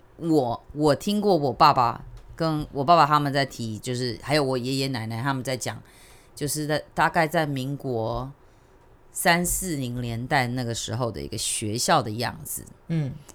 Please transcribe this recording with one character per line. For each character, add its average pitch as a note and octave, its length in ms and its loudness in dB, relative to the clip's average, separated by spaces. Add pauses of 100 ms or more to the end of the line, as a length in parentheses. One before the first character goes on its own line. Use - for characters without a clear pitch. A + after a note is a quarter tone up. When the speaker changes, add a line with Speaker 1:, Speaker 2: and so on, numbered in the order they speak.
(180)
Speaker 1:
我， C#3+ 440 2 (120)
我 D3 240 4
听 G3+ 240 0
过 G3 160 6
我 C#3+ 160 2
爸 D3 200 4
爸 A#2+ 320 0 (300)
跟 D#3 380 -2
我 C#3 100 -2
爸 E3+ 140 6
爸 D#3 100 8
他 D3 140 4
们 C#3+ 120 0
在 C#3 120 2
提， A2+ 340 -8
就 B2+ 160 -4
是 B2 260 -4
还 C#3 140 -2
有 D3+ 80 6
我 C3 160 2
爷 B2+ 160 -2
爷 C3+ 140 0
奶 A#2 180 -4
奶 A2+ 160 -4
他 C#3 100 0
们 B2+ 120 -4
在 C3 120 -2
讲， A2 240 -8 (540)
就 C#3+ 140 -6
是 D3+ 180 -4
在， D3 160 0 (100)
大 E3 160 2
概 D#3+ 200 2
在 D#3+ 180 2
民 C#3 300 -4
国 A#2+ 520 -4 (840)
三 F3 340 4
四 F3 300 -2
零 B2 240 -4
年 A#2 260 -4
代 C3 220 2
那 B2 160 -2
个 A#2 100 -4
时 G#2+ 220 -6
候 A#2+ 160 0
的 D#2 100 -8
一 C#2+ 60 -8
个 - 100 -8
学 A2 400 -2
校 D#3+ 240 4
的 A2+ 80 -4
样 A2+ 320 -4
子。 - 220 -10 (240)
Speaker 2:
嗯。 D#3 240 -2 (220)